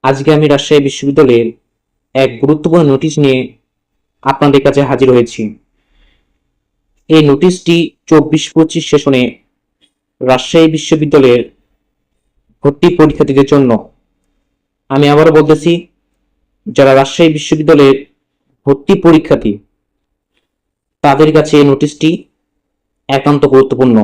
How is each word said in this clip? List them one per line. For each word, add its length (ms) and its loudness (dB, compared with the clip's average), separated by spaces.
আজকে 280 -2
আমি 160 2
রাজশাহী 340 0
বিশ্ববিদ্যালয়ের 640 0
এক 140 0
গুরুত্বপূর্ণ 500 0
নোটিশ 280 -2
নিয়ে 220 0
আপনাদের 400 0
কাছে 200 0
হাজির 280 0
হয়েছি। 300 -2
এই 200 2
নোটিশটি 460 -2
চব্বিশ 440 0
পঁচিশ 380 -2
সেশনে 340 0
রাজশাহী 540 0
বিশ্ববিদ্যালয়ের 680 0
ভর্তি 240 0
পরীক্ষার্থীদের 540 0
জন্য। 200 2
আমি 180 0
আবারও 300 2
বলতেছি, 340 0
যারা 260 2
রাজশাহী 440 0
বিশ্ববিদ্যালয়ের 600 2
ভর্তি 260 -2
পরীক্ষার্থী, 500 0
তাদের 280 2
কাছে 260 0
এই 120 4
নোটিশটি 400 -2
একান্ত 400 0
গুরুত্বপূর্ণ। 540 2